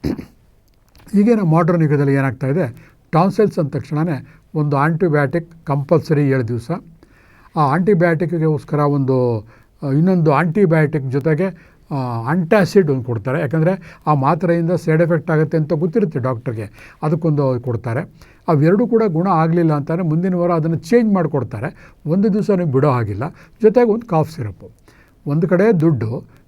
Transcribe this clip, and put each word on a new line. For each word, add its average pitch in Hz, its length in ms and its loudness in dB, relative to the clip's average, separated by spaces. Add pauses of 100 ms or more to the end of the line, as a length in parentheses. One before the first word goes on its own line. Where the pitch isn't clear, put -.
<clears throat> - 1120 -10
ಈಗಿನ 214 280 4
ಮಾಡರ್ನ್ 165 400 2
ಯುಗದಲ್ಲಿ 139 300 2
ಏನಾಗ್ತಾ 135 340 -2
ಇದೆ, 139 460 -4 (180)
ಟಾನ್ಸಿಲ್ಸ್ 190 480 0
ಅಂದ 156 80 -2
ತಕ್ಷಣವೇ 156 600 -6 (280)
ಒಂದು 147 220 -2
ಆಂಟಿಬಯೋಟಿಕ್ 156 720 0 (140)
ಕಂಪಲ್ಸರಿ 143 640 0
ಏಳು 131 180 0
ದಿವಸ. 117 240 -6 (840)
ಆ 160 60 0 (120)
ಆಂಟಿಬಯೋಟಿಕ್‌ಗೋಸ್ಕರ 165 1080 0
ಒಂದು, 131 680 0 (360)
ಆ, 143 80 -4
ಇನ್ನೊಂದು 160 420 2
ಆಂಟಿಬಯೋಟಿಕ್ 156 720 2
ಜೊತೆಗೆ, 156 720 -4 (160)
ಆ, 147 40 -6 (360)
ಆಂಟಾಸಿಡ್ 180 600 2
ಒಂದು 131 120 -2
ಕೊಡ್ತಾರೆ. 120 360 -4
ಯಾಕಂದರೆ 165 680 -2
ಆ 151 60 2
ಮಾತ್ರೆಯಿಂದ 170 580 0
ಸೈಡ್ 160 300 0
ಎಫೆಕ್ಟ್ 170 300 0
ಆಗುತ್ತೆ 156 260 0
ಅಂತ 156 160 -2
ಗೊತ್ತಿರುತ್ತೆ 160 460 -2
ಡಾಕ್ಟರ್ಗೆ, 113 840 -6
ಅದಕ್ಕೊಂದು 151 560 0
ಕೊಡ್ತಾರೆ. 120 520 -6 (360)
ಅವೆರಡೂ 170 400 2
ಕೂಡ 226 200 2
ಗುಣ 170 200 -2
ಆಗಲಿಲ್ಲ 165 460 2
ಅಂತಾರೆ, 156 280 -2
ಮುಂದಿನ 175 340 0
ವಾರ 175 160 0
ಅದನ್ನು 165 260 0
ಚೇಂಜ್ 226 360 2
ಮಾಡಿಕೊಡ್ತಾರೆ. 147 800 -4 (140)
ಒಂದು 196 260 2
ದಿವಸ 208 160 0
ನೀವು 180 200 0
ಬಿಡೋ 135 200 2
ಹಾಗಿಲ್ಲ. 113 400 -2 (320)
ಜೊತೆಗೆ 220 300 4
ಒಂದು 233 160 -6
ಕಾಫ್ 160 240 0
ಸಿರಪ್ಪು. 104 380 -12 (580)
ಒಂದು 156 200 0
ಕಡೆ 190 320 2
ದುಡ್ಡು, 127 480 0 (200)